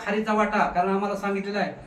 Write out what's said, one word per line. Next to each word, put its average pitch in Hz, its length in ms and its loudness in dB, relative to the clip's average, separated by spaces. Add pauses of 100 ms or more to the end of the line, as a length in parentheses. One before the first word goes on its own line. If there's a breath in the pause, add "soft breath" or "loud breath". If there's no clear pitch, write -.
खारीचा 214 260 0
वाटा, 208 320 2
कारण 180 240 0
आम्हाला 196 280 0
सांगितलेला 202 420 -2
आहे - 140 0 (140)